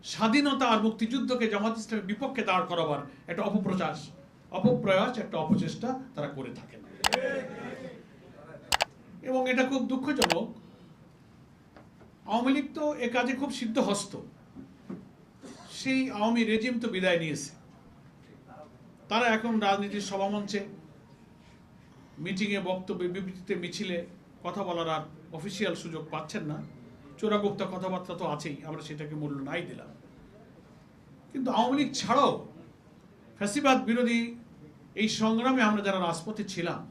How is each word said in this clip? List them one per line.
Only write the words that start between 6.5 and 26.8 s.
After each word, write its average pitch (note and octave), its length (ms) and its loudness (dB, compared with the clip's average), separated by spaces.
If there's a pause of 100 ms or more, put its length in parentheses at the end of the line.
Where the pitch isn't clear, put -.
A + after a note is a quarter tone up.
থাকেন। - 220 -18 (2500)
এবং C4 120 2 (100)
এটা B3+ 200 4
খুব C4 100 0 (100)
দুঃখজনক, A#3 560 0 (1800)
আওয়ামী B3 240 4
লীগ C#4+ 120 -2 (100)
তো D4+ 60 -2 (220)
এ - 100 0
কাজে B3 260 2
খুব C#4+ 180 -4
সিদ্ধহস্ত, G#3+ 540 0 (1700)
সেই C4 200 2 (160)
আওয়ামী A#3 240 4 (100)
রেজিম A3+ 320 2
তো - 120 0
বিদায় F3+ 280 4
নিয়েছে, D3+ 280 -4 (1600)
তারা A#3 160 4 (100)
এখন A3+ 180 0 (120)
রাজনীতির G3+ 440 2
সভামঞ্চে, G3+ 520 -2 (1600)
মিটিংয়ে, G3 360 0 (100)
বক্তব্যে, F#3 460 -2
বিবৃতিতে, - 380 -6 (100)
মিছিলে F3 340 -4 (480)
কথা F3 220 -4
বলার E3 280 0
আর D#3 80 -2 (340)
অফিসিয়াল F#3+ 360 -2 (100)
সুযোগ D#3+ 200 -8 (100)
পাচ্ছেন D#3 380 -6
না। D3+ 60 -4 (640)